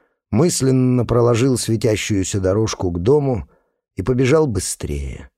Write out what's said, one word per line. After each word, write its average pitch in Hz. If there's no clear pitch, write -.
мысленно 127
проложил 120
светящуюся 107
дорожку 98
к 87
дому 131
и -
побежал 131
быстрее, 71